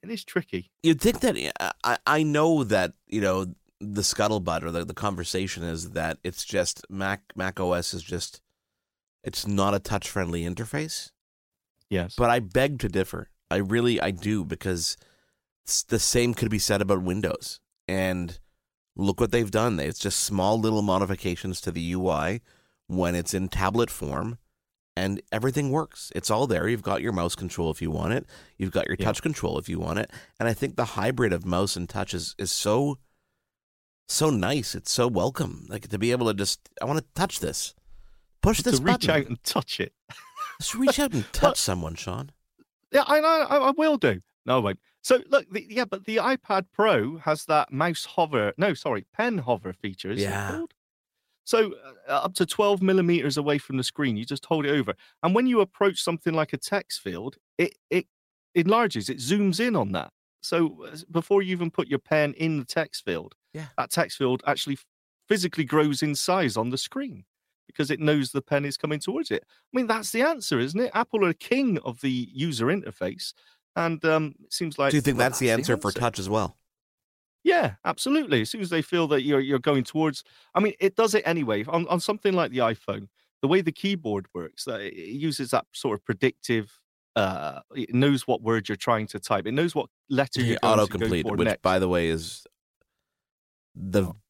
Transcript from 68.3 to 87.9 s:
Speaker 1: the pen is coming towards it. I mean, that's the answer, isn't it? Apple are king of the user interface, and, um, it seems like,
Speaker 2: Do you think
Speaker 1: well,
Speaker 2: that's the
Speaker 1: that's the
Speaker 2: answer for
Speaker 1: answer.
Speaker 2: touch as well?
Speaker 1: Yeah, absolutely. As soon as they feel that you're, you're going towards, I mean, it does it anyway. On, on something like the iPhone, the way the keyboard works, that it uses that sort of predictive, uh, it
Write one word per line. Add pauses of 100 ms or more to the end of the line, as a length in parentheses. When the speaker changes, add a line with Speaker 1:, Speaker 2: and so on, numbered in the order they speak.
Speaker 1:
the
pen
is
coming
towards
it.
I
mean,
that's
the
answer,
isn't
it?
Apple
are
king
of
the
user
interface, (420)
and,
um,
it
seems
like,
Speaker 2:
Do
you
think
Speaker 1:
well,
Speaker 2:
that's
the
Speaker 1:
that's
the
Speaker 2:
answer
for
Speaker 1:
answer.
Speaker 2:
touch
as
well? (840)
Speaker 1:
Yeah, (100)
absolutely.
As
soon
as
they
feel
that
you're,
you're
going
towards, (320)
I
mean,
it
does
it
anyway.
On,
on
something
like
the
iPhone, (340)
the
way
the
keyboard
works,
that
it
uses
that
sort
of
predictive, (360)
uh, (140)
it